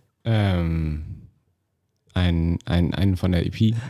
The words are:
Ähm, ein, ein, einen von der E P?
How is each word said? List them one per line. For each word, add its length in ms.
Ähm, 800
ein, 520
ein, 280
einen 220
von 160
der 140
E 40
P? 240